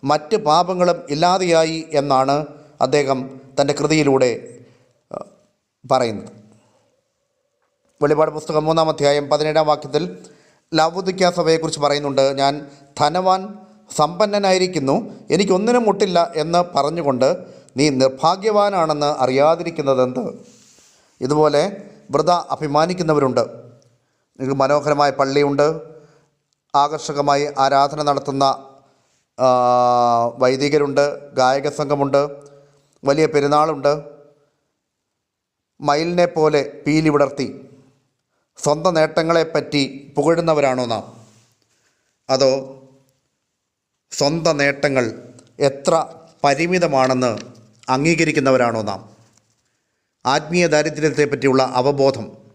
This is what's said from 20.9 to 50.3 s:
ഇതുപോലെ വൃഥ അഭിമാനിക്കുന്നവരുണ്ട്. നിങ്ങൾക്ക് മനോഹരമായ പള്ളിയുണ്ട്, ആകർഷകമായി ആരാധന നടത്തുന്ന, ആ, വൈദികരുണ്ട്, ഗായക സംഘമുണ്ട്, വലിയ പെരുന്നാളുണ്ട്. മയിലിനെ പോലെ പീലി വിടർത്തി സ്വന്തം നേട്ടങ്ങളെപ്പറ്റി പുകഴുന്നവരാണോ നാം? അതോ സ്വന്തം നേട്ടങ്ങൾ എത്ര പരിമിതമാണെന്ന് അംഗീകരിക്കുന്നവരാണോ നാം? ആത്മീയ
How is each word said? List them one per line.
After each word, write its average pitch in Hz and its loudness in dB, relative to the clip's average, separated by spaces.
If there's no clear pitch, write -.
ഇതുപോലെ 151 0
വൃഥ 151 0
അഭിമാനിക്കുന്നവരുണ്ട്. 151 -2
നിങ്ങൾക്ക് 135 -4
മനോഹരമായ 143 0
പള്ളിയുണ്ട്, 143 0
ആകർഷകമായി 143 0
ആരാധന 139 2
നടത്തുന്ന, 139 -2
ആ, 127 6
വൈദികരുണ്ട്, 143 0
ഗായക 131 2
സംഘമുണ്ട്, 143 0
വലിയ 147 2
പെരുന്നാളുണ്ട്. 147 0
മയിലിനെ 165 0
പോലെ 156 2
പീലി 156 2
വിടർത്തി 143 0
സ്വന്തം 160 0
നേട്ടങ്ങളെപ്പറ്റി 160 0
പുകഴുന്നവരാണോ 147 0
നാം? 110 -6
അതോ 131 2
സ്വന്തം 160 0
നേട്ടങ്ങൾ 139 0
എത്ര 143 0
പരിമിതമാണെന്ന് 143 0
അംഗീകരിക്കുന്നവരാണോ 135 0
നാം? 98 -8
ആത്മീയ 156 0